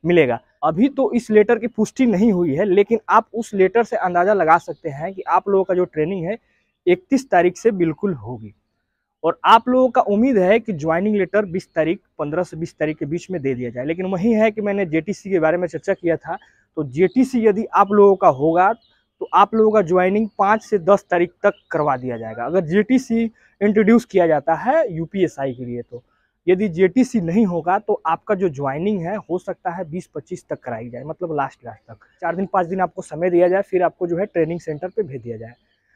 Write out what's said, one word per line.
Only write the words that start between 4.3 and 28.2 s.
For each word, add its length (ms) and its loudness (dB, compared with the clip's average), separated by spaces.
लगा 240 4
सकते 320 -6
हैं 240 -10
कि 100 -14
आप 260 0
लोगों 140 2
का 100 -2
जो 120 2
ट्रेनिंग 400 -4
है 120 -6
इकतीस 420 0
तारीख 280 2
से 160 0
बिल्कुल 420 -2
होगी। 380 -14
और 220 -2
आप 240 4
लोगों 200 2
का 140 0
उम्मीद 360 0
है 200 2
कि 140 -8
ज्वाइनिंग 420 -2
लेटर 300 -2
बीस 300 -8
तारीख, 240 -2
पन्द्रह 240 -4
से 140 -12
बीस 220 -10
तारीख 180 -4
के 80 -8
बीच 260 -8
में 100 -8
दे 140 -2
दिया 140 -8
जाए। 160 -8
लेकिन 220 -6
वही 260 0
है 180 2
कि 100 -8
मैंने 260 -2
जेटीसी 420 -6
के 100 0
बारे 180 2
में 100 -2
चर्चा 260 -4
किया 240 -2
था, 200 -10
तो 80 -4
जेटीसी 600 0
यदि 180 0
आप 160 2
लोगों 240 8
का 200 2
होगा 380 2
तो 120 -8
आप 220 6
लोगों 160 4
का 100 4
ज्वाइनिंग 460 2
पाँच 260 2
से 160 -2
दस 320 2
तारीख 180 0
तक 100 2
करवा 260 0
दिया 200 -6
जाएगा, 280 -8
अगर 160 0
जेटीसी 640 0
इंट्रोड्यूस 440 4
किया 220 2
जाता 280 0
है 380 0
यूपीएसआई 600 -4
के 120 -12
लिए। 160 -10
तो 200 -16
यदि 220 0
जेटीसी 520 0
नहीं 240 2
होगा 340 -2
तो 260 -4
आपका 300 -2